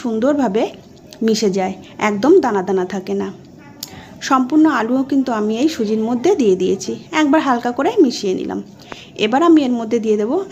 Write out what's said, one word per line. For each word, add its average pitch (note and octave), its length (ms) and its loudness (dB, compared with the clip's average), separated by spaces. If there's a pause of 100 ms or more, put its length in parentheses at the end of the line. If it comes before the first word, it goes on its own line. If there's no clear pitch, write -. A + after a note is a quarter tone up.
সুন্দরভাবে A#3 600 0 (640)
মিশে A3 320 2
যায়, F#3+ 160 -2 (340)
একদম G#3 240 0 (120)
দানা G#3 240 -2
দানা F#3+ 160 0 (100)
থাকে G3 280 -6
না। F#3+ 60 -8 (1000)
সম্পূর্ণ C4+ 360 4 (160)
আলুও B3 300 0
কিন্তু C4 200 0 (100)
আমি G#3+ 120 0 (100)
এই D#4 120 2
সুজির A3 340 -2
মধ্যে B3 220 0 (100)
দিয়ে G3 220 4
দিয়েছি, F#3+ 300 -2 (280)
একবার D4+ 260 4
হালকা A#3+ 320 0
করে C#4+ 120 0 (140)
মিশিয়ে G3+ 340 -2
নিলাম। - 220 -6 (640)
এবার A#3 240 2
আমি D#4 180 8
এর B3 140 0
মধ্যে A3+ 240 -2
দিয়ে G#3+ 160 2
দেবো A#3 160 -2 (160)